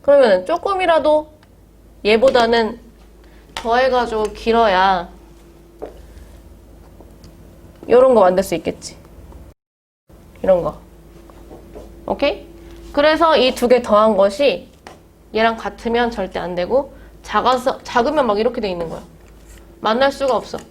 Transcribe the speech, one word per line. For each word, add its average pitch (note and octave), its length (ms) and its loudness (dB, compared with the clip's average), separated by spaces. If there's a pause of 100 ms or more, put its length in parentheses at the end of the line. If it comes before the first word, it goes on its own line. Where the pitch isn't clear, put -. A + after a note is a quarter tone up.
그러면은 A#3+ 460 4
조금이라도 E4 800 0 (720)
얘보다는 A3+ 800 2 (720)
더해가지고 A#3 800 -2
길어야 G3 800 0 (2750)
요런 B3+ 240 6
거 A3 80 6
만들 F#3 200 2
수 F#3 120 -4
있겠지. - 420 -10 (1400)
이런 F3+ 220 2
거. D3+ 160 -8 (1300)
오케이? C#4+ 400 -4 (480)
그래서 D#4 420 2
이 B3+ 180 2
두 B3 140 -2
개 A#3+ 140 4
더한 G#3+ 340 2
것이 G3+ 540 0 (640)
얘랑 A3 240 0
같으면 A#3 520 -4
절대 F#3+ 280 -8
안 F3 160 -8
되고 G#3 400 -4 (280)
작아서, A#3+ 600 -2
작으면 C4+ 440 -2
막 G#3 120 -2
이렇게 A#3+ 240 -4
돼 G3+ 80 -6
있는 E3+ 180 -8
거야. - 140 -14 (800)
만날 A#3 280 0
수가 C4+ 240 -2
없어. - 220 -6 (140)